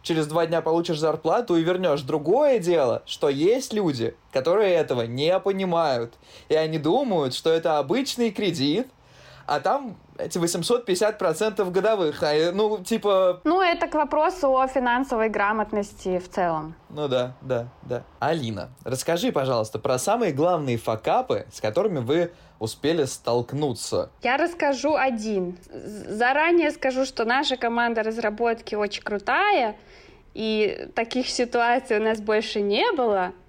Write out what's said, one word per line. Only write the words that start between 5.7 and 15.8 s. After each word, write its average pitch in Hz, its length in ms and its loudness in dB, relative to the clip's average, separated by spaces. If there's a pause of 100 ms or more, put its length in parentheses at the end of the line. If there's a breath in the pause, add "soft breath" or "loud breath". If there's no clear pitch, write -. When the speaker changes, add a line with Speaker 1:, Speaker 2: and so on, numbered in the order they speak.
Speaker 1:
и 156 60 2
они 160 240 0
думают, 165 560 0
что 160 160 0
это 165 260 2
обычный 226 540 0
кредит, 175 560 0 (600 loud breath)
а 147 120 0
там 240 380 -2 (200)
эти - 200 -6
восемьсот 170 480 0
пятьдесят 214 320 0
процентов 190 540 0
годовых, 190 520 0
а, 151 100 2
э, 160 180 2
ну, 214 260 0
типа 190 640 2
Speaker 2:
Ну, 339 160 4
это 339 280 2
к 330 80 -8
вопросу 302 600 2
о 262 100 2
финансовой 247 640 0
грамотности 208 880 -2